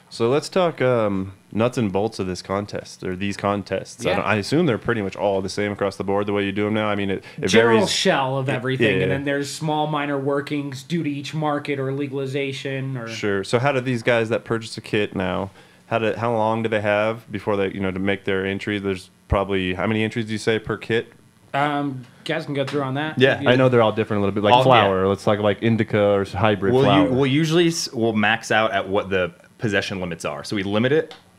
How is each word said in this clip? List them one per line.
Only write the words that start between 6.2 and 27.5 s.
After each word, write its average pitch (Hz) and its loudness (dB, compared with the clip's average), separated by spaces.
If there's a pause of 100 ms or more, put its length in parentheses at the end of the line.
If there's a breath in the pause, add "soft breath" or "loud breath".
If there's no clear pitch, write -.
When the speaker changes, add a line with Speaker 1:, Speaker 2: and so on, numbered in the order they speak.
Speaker 1:
the 101 -2
way 101 0
you 98 -2
do 104 0
'em 107 -2
now. 107 0
I 104 0
mean, 101 -2
it, 95 -4 (160 loud breath)
it 135 -2
Speaker 2:
General 226 4
Speaker 1:
varies. 190 2
Speaker 2:
shell 135 0
of 131 -4
Speaker 1:
It, 135 0
Speaker 2:
everything, 123 0
Speaker 1:
yeah. 92 2
Speaker 2:
and 95 0
then 139 -2
there's 143 -4
small 151 -2
minor 143 -2
workings 139 -4
due 170 -4
to 143 -4
each 139 -8
market 147 -2
or 135 -4
legalization. 135 -6
Or 113 -10
Speaker 1:
Sure. 104 -2
So 120 0
how 139 2
do 131 0
these 123 -2
guys 117 2
that 110 -2
purchase 113 -6
a - -14
kit 104 -2
now, 92 -2 (380 loud breath)
how 113 0
do, 110 0
how 117 0
long 110 2
do 113 -2
they 107 0
have 107 0
before 104 -2
they, 98 0
you 98 -6
know, 95 0
to 92 -4
make 98 -2
their 95 0
entries? 98 -4
There's 95 -6 (160)
probably, 95 0
how 90 -4
many 110 0
entries 110 -4
do 110 -6
you 107 -4
say 110 0
per 110 -6
kit? - -4 (400)
Speaker 2:
Um, 143 -2 (200)
guys 156 -4
can 143 -6
go 135 -2
through 143 -4
on 131 -4
that. 151 -4
Speaker 3:
Yeah. 127 6
Speaker 2:
If 95 -6
you 98 2
Speaker 1:
I 123 8
know 131 6
they're 120 4
all 107 4
different 107 0
a 101 2
little 98 2
bit, 104 0
like 110 8
Speaker 3:
All, 127 8
Speaker 1:
flower. 101 6
Speaker 3:
yeah. 98 4
Speaker 1:
It's - -2
like, 107 2
like 104 2
indica 110 2
or 101 4
hybrid 98 2
Speaker 3:
We'll 127 4
u-, - 4
Speaker 1:
flower. 95 4
Speaker 3:
we'll 135 2
usually 160 4